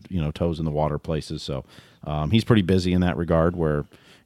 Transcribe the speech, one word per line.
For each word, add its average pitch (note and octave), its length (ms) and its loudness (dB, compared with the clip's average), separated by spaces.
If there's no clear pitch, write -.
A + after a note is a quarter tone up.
you F#2 120 -4
know, D2 100 -2
toes E2+ 280 -2
in D#2+ 60 -4
the D#2 60 -2
water D2+ 280 -2
places. D#2 440 -6
So, C2+ 220 -8
um, D2+ 260 -4
he's A2 120 4
pretty G#2+ 200 4
busy F2+ 320 2
in F2+ 80 4
that F2 160 0
regard E2 360 2
where, D2+ 300 0